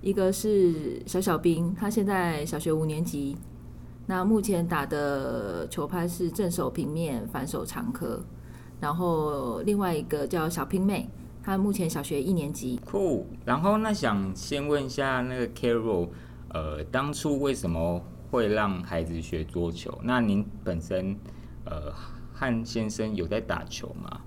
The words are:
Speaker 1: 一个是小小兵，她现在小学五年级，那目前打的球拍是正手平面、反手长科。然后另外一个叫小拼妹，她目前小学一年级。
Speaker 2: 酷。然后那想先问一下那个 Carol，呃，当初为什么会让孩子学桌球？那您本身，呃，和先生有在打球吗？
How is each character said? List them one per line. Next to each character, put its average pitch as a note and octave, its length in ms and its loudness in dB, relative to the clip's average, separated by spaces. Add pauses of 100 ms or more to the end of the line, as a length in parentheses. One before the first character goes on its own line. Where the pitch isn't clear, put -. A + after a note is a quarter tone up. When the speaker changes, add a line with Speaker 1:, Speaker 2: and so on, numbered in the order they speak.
Speaker 1:
一 G3 100 2
个 F#3+ 200 4
是 F3+ 720 4
小 F3+ 140 0
小 F3+ 180 4
兵， E3+ 400 4
她 G#3 100 0
现 G#3+ 160 2
在 F3 400 2
小 D#3 140 -2
学 D#3+ 140 0
五 D#3 120 2
年 D#3 200 0
级， C#3 320 -4 (680)
那 F#3 180 0
目 G#3+ 160 6
前 F#3 260 2
打 D#3+ 180 0
的 C3 840 -2
球 D3 180 -4
拍 E3+ 220 0
是 F3 200 -2
正 F3 220 0
手 D#3 180 0
平 C3+ 220 -2
面、 D3+ 380 -2
反 C3 180 -4
手 - 180 -4
长 - 280 -6
科。 - 280 -4 (600)
然 D3+ 160 0
后 D3+ 680 0
另 G3+ 140 4
外 F#3 160 2
一 D3+ 80 0
个 D3 240 0
叫 D#3+ 220 0
小 E3+ 160 -2
拼 F#3+ 200 0
妹， G3 240 4 (340)
她 F#3+ 140 2
目 G3+ 160 4
前 F#3 160 2
小 E3 140 0
学 C#3+ 180 2
一 E3+ 120 2
年 D3+ 200 2
级。 B2 320 -2
Speaker 2:
酷。 F3 420 2 (180)
然 B2+ 160 2
后 G3+ 180 6
那 G#3+ 140 2
想 G2+ 420 2
先 C#3+ 320 -2
问 C#3+ 180 4
一 C3 40 -4
下 C3 340 2
那 B2+ 140 -2
个 B2 120 0
Carol， A2 600 2 (420)
呃， D#2 340 -4
当 C#3 280 0
初 C#3+ 280 0
为 C#3 140 2
什 A2 140 -2
么 E2+ 320 0 (300)
会 A#2+ 160 4
让 G#2 360 2
孩 E2+ 200 -2
子 E2 180 -2
学 D#2+ 240 -2
桌 E2+ 280 0
球？ - 320 -8
那 B2 160 2
您 G#2 240 4 (180)
本 E2+ 180 -2
身， F#2+ 360 -2 (480)
呃， D2+ 280 -6 (400)
和 A#2 320 0
先 A2+ 240 -2
生 A2 280 -2
有 F2 100 0
在 G#2 140 0
打 - 240 -4
球 - 240 -8 (120)
吗？ - 260 -10